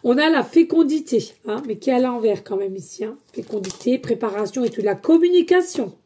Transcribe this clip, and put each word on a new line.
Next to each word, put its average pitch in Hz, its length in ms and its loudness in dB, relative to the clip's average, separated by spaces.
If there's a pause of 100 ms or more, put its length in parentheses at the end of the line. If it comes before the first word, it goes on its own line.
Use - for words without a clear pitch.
On 247 120 4
a 302 120 4
la 294 140 2
fécondité, 311 880 2 (120)
hein, 214 220 -6
mais 220 100 -6
qui - 120 -2
est 262 40 2
à 247 60 2
l'envers 226 420 0
quand - 140 -8
même 196 220 -4
ici, - 260 -12
hein. 220 140 -10 (160)
Fécondité, 214 680 -4
préparation 214 640 -4
et 233 60 0
tout, - 120 -6
la 202 140 0
communication. 349 960 2 (120)